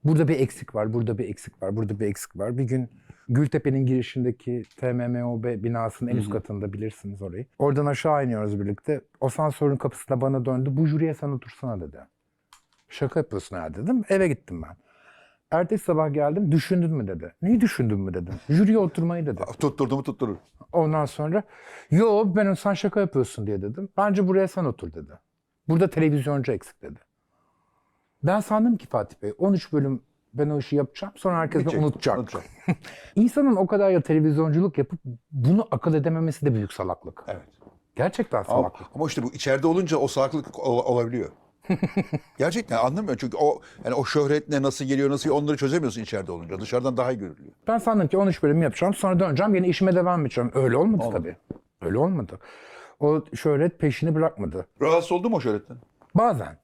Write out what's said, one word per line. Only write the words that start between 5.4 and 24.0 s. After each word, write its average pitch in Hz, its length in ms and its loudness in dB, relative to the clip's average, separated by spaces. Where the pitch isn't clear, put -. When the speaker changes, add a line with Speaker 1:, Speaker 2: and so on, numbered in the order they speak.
Speaker 1:
B 117 200 -4
binasının 117 480 -4
en 120 60 0
üst 104 100 -2
Speaker 2:
Hı 104 40 -8
hı. 98 80 -4
Speaker 1:
katında, 104 340 -6
bilirsiniz 101 500 -10
orayı. 98 240 -10
Oradan 143 280 2
aşağı 147 380 0
iniyoruz 107 360 -2
birlikte. 104 400 -4
Asansörün 139 560 0
kapısında - 440 -4
bana 135 240 0
döndü. 131 280 -2
"Bu 156 140 2
jüriye 156 280 0
sen 147 140 -8
otursana." 127 520 -8
dedi. 76 180 -14
"Şaka - 320 -4
yapıyorsun 98 360 -6
ha," 80 180 -8
dedim. 208 340 -2
Eve 190 200 4
gittim 87 340 -6
ben. - 140 -16
Ertesi 175 340 0
sabah 156 300 0
geldim, 151 380 0
"Düşündün 170 420 2
mü?" 113 140 -2
dedi. 85 340 -10
"Neyi 208 180 4
düşündün 120 400 2
mü?" 95 140 -4
dedim. 90 200 -6
"Jüriye 202 300 4
oturmayı." 170 480 0
dedi. 110 240 -4
Speaker 3:
<laughs> 113 100 -14
Tutturdu 135 360 0
mu 139 60 -2
tutturur. 117 340 -4
Speaker 1:
Ondan 156 340 0
sonra, 160 360 -4
"Yo, 214 340 4
ben 196 180 2
sen 196 200 -2
şaka 202 260 0
yapıyorsun." 131 460 -2
diye 101 160 -4
dedim. 151 340 -8
"Bence 196 320 2